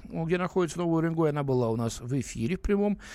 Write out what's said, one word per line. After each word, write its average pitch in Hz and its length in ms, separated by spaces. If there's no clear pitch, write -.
где 170 340
находится 175 400
Новый 170 180
Уренгой. 160 320
Она 147 140
была 127 260
у 110 60
нас 117 260
в 123 180
эфире 120 360
в - 60
прямом 202 360